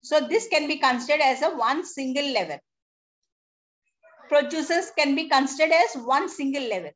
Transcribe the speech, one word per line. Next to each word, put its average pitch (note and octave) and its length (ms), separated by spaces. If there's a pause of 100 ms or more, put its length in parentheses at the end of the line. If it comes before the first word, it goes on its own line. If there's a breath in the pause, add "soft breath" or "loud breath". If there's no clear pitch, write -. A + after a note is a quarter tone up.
So D4 200
this F#4+ 260
can D4+ 180
be D4+ 120
considered C4+ 440
as C4 200
a D#4+ 80
one C#4 360
single C4+ 460
level. E3 260 (1700)
Producers D#4 680
can C#4+ 160
be D#4 140
considered D4+ 460
as E4 280
one C#4 280
single C#4 400
level. F3 260